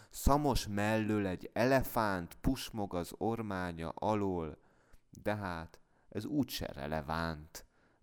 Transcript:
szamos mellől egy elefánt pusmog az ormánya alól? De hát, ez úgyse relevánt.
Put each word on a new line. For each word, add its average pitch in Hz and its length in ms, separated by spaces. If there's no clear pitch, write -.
szamos 139 560
mellől 104 600
egy 90 260
elefánt 110 800
pusmog 110 600
az 87 240
ormánya 92 720
alól? 95 680
De 104 140
hát, 87 440
ez 107 160
úgyse - 480
relevánt. 78 920